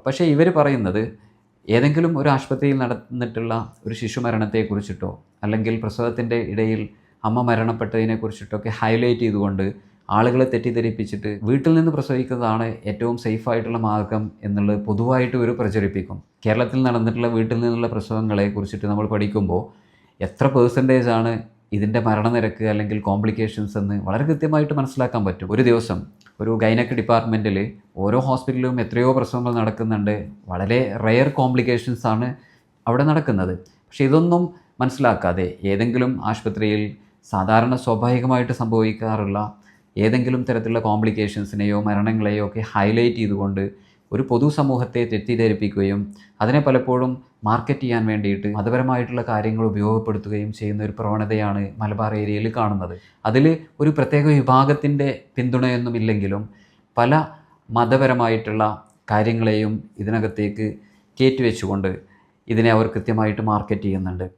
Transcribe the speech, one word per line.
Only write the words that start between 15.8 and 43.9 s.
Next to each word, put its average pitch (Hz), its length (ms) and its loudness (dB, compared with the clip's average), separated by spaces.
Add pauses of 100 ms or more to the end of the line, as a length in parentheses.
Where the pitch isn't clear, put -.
കേരളത്തിൽ 117 420 0
നടന്നിട്ടുള്ള 117 540 0
വീട്ടിൽ 113 220 0
നിന്നുള്ള 117 360 0
പ്രസവങ്ങളെ 107 540 0
കുറിച്ചിട്ട് 101 380 -6
നമ്മൾ 104 280 0
പഠിക്കുമ്പോൾ 101 480 0 (560)
എത്ര - 280 -2
percentage-ആണ് 123 840 4 (440)
ഇതിൻ്റെ 104 240 0
മരണനിരക്ക് 110 720 0
അല്ലെങ്കിൽ 104 280 -2
കോംപ്ലിക്കേഷൻസ് 104 800 -2
എന്ന് 101 260 -2
വളരെ 98 240 -2
കൃത്യമായിട്ട് 151 520 0
മനസ്സിലാക്കാൻ 127 460 -2
പറ്റും. 92 260 -4
ഒരു 123 120 4
ദിവസം 113 360 2 (400)
ഒരു 110 120 -2 (100)
ഗൈനക് 113 380 2
ഡിപ്പാർട്ട്മെൻറ്റിൽ 110 580 0 (400)
ഓരോ 104 220 2
ഹോസ്പിറ്റലിലും 127 640 -2
എത്രയോ 120 320 2
പ്രസവങ്ങൾ 123 400 -2
നടക്കുന്നുണ്ട്. 110 600 0 (340)
വളരെ 98 320 0 (260)
റെയർ 123 240 4 (100)
കോംപ്ലിക്കേഷൻസാണ് 123 880 0 (580)
അവിടെ 123 240 2
നടക്കുന്നത്. 107 440 0 (340)
പക്ഷേ - 220 -2
ഇതൊന്നും 170 360 4 (340)
മനസ്സിലാക്കാതെ 95 680 2 (160)
ഏതെങ്കിലും 117 500 0 (100)
ആശുപത്രിയിൽ 107 600 -2 (480)
സാധാരണ 110 440 4
സ്വാഭാവികമായിട്ട് 123 840 0
സംഭവിക്കാറുള്ള 110 800 0 (560)
ഏതെങ്കിലും 123 480 2
തരത്തിലുള്ള 113 440 -2
കോംപ്ലിക്കേഷൻസിനെയോ 104 920 0 (100)
മരണങ്ങളെയോ 104 580 0
ഒക്കെ 110 240 -6
ഹൈലൈറ്റ് 113 500 2
ചെയ്തുകൊണ്ട് 98 440 -2 (460)